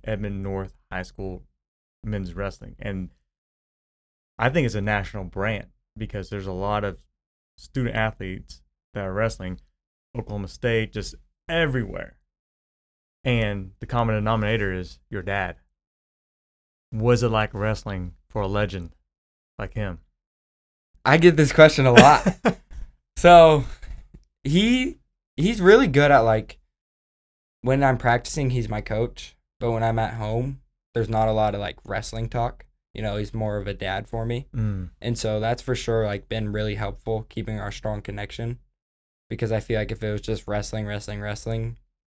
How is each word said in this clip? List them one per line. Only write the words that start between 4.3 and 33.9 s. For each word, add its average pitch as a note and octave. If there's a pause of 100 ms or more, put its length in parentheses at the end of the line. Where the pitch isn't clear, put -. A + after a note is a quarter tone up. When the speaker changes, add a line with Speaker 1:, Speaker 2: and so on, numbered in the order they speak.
Speaker 1:
I A#2
think D3
it's G2+
a G#2
national G2+
brand G2 (280)
because G#2
there's G2
a F#2+
lot G2+
of F#2+ (580)
student A#2+
athletes G#2 (340)
that G#2
are F#2+
wrestling, F#2 (560)
Oklahoma G#2
State, A2+
just G#2 (340)
everywhere. C3+ (1080)
And G#2
the A#2
common A#2
denominator G#2+
is F2+ (100)
your G2+
dad. F#2+ (1400)
Was A#2+
it B2
like G#2+
wrestling G2+ (160)
for G#2+
a G2
legend F#2+ (680)
like G2+
him? G2 (1080)
Speaker 2:
I C3+
get E3
this D3
question D3+
a B2
lot. C3+ (180)
Speaker 1:
<laughs> - (580)
Speaker 2:
So E3 (800)
he, A#3+ (380)
he's G#3
really G#3
good C#3+
at, C3+
like, A2+ (1000)
when C3+
I'm C3
practicing, B2
he's A#2+
my G#2+
coach. - (240)
But A#2
when A2+
I'm A2+
at A2+
home, A#2 (340)
there's A2
not A2
a A2
lot G#2+
of, G2+
like, F#2+
wrestling A2
talk. A#2+ (300)
You A2
know, G#2
he's G#2
more G#2+
of G2+
a G2+
dad G2